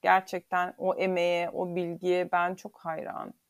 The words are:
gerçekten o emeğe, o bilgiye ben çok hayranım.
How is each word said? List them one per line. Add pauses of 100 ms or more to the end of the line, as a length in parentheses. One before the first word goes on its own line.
gerçekten
o
emeğe,
o
bilgiye
ben
çok
hayranım. (160)